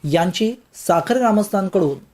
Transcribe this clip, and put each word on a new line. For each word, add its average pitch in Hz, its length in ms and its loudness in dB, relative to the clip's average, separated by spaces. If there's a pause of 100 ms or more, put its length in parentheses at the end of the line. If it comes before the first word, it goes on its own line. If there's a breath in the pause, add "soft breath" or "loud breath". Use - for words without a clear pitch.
यांची 170 480 0 (260)
साखर 170 400 0
ग्रामस्थांकडून 202 800 0 (160)